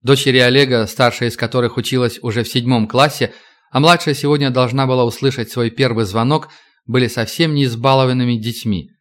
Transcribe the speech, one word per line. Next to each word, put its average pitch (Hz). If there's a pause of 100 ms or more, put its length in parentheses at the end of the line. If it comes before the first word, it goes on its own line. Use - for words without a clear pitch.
Дочери 127
Олега, 123
старшая 120
из -
которых 120
училась 123
уже 117
в -
седьмом 120
классе, 131 (380)
а 135
младшая 165
сегодня 143
должна 127
была 127
услышать 120
свой 117
первый 113
звонок, 117 (340)
были 123
совсем 147
не 143
избалованными 127
детьми. 110 (100)